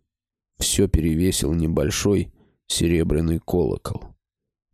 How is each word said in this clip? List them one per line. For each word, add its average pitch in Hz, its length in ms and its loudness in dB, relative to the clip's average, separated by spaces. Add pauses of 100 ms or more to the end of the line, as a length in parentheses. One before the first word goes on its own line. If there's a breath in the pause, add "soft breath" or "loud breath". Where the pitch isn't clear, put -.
(600)
Всё - 300 0
перевесил 80 640 2
небольшой 82 840 0 (320 soft breath)
серебряный 82 720 0
колокол. - 800 -4 (580)